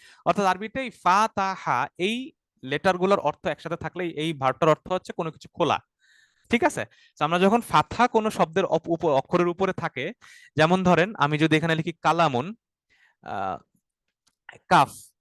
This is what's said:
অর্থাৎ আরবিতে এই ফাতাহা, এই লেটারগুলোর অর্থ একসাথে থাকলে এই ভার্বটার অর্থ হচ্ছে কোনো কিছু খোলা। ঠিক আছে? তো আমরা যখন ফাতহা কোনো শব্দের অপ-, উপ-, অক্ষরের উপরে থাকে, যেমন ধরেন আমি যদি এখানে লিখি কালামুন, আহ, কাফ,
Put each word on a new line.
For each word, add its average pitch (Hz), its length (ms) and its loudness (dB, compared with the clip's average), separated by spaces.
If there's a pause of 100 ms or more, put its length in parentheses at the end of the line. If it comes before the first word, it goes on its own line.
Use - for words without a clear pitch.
(260)
অর্থাৎ 196 200 2
আরবিতে 196 360 -2
এই 247 80 -8
ফাতাহা, 185 960 0 (100)
এই 233 340 -4 (320)
লেটারগুলোর 185 560 0
অর্থ - 280 -4
একসাথে 160 300 -6
থাকলে 175 300 -8
এই 160 260 -6
ভার্বটার 135 360 0
অর্থ - 220 0
হচ্ছে - 220 -6
কোনো 160 180 -8
কিছু - 220 -20
খোলা। 135 260 0 (680)
ঠিক 233 140 0
আছে? 139 220 -2 (340)
তো 151 60 0
আমরা 170 140 0
যখন 196 220 4
ফাতহা 165 460 2
কোনো 220 220 0
শব্দের 180 360 0
অপ-, 160 240 -2
উপ-, 165 200 0
অক্ষরের 175 380 0
উপরে 180 260 -2
থাকে, 165 400 -8 (420)
যেমন 175 280 4
ধরেন 180 320 2
আমি 147 220 0
যদি 156 200 2
এখানে 160 180 0
লিখি 160 160 -6
কালামুন, 160 640 0 (640)
আহ, 95 400 -8 (1040)
কাফ, 151 220 4 (320)